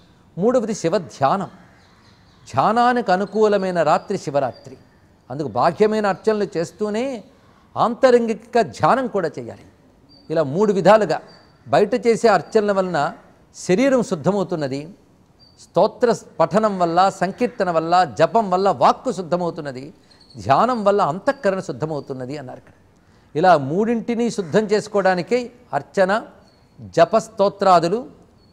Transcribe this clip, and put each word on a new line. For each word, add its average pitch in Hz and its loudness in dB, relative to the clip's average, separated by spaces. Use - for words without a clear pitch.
మూడవది 220 0
శివ 175 -2
ధ్యానం. 160 -2
ధ్యానానికి 226 2
అనుకూలమైన 190 0
రాత్రి 180 0
శివరాత్రి. 135 -6
అందుకు 143 -8
బాహ్యమైన 202 0
అర్చనలు 208 -2
చేస్తూనే 208 -6
ఆంతరంగిక 233 2
ధ్యానం 202 0
కూడా 190 -4
చేయాలి. 110 -14
ఇలా 160 0
మూడు 185 0
విధాలుగా 185 4
బయట 190 0
చేసే 233 2
అర్చనల 208 2
వలన 180 -2
శరీరం 247 2
శుద్ధమవుతున్నది, 160 -4
స్తోత్ర 214 0
పఠనం 190 0
వల్ల, 175 2
సంకీర్తన 190 -4
వల్ల, 165 0
జపం 180 2
వల్ల 185 2
వాక్కు 190 0
శుద్ధమవుతున్నది, 165 -6
ధ్యానం 202 2
వల్ల 202 2
అంతఃకరణ 190 -2
శుద్ధమవుతున్నది 139 -10
అన్నారు 127 -16
ఇక్కడ. - -20
ఇలా 170 6
మూడింటిని 220 -2
శుద్ధం 180 -2
చేసుకోవడానికే 202 -2
అర్చన, 190 -2
జప, 160 2
స్తోత్రాదులు, 196 0